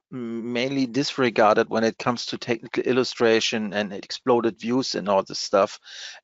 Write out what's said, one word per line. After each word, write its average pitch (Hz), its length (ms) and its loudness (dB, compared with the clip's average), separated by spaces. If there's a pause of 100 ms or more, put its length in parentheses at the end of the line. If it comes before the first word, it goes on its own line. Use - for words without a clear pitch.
mainly 120 800 -4
disregarded 113 800 2
when 113 140 0
it 113 160 0
comes 120 280 -4
to 117 120 -6
technical 117 420 -4
illustration 113 920 2
and 101 200 -2
exploded 113 680 0
views 120 360 -2
and 95 120 -6
all 98 140 4
this - 180 -6
stuff. - 400 0 (440)